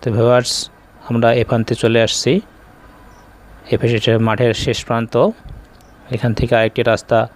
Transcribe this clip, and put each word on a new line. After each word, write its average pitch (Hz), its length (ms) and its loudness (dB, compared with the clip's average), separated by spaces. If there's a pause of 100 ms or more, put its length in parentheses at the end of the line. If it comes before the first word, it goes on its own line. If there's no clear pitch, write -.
তো - 100 -6
ভিউয়ার্স, 120 420 2 (560)
আমরা 117 200 2 (120)
এ - 40 2
প্রান্তে 117 300 0
চলে 113 320 0
আসছি, - 260 -2 (1400)
এ - 60 -2
পাশে 117 200 0
এটা 113 140 0 (160)
মাঠের 113 260 0
শেষ - 300 -4
প্রান্ত। 117 300 -4 (960)
এখান 120 240 -2
থেকে 120 220 -2
আরেকটি 113 260 0
রাস্তা 113 360 0 (180)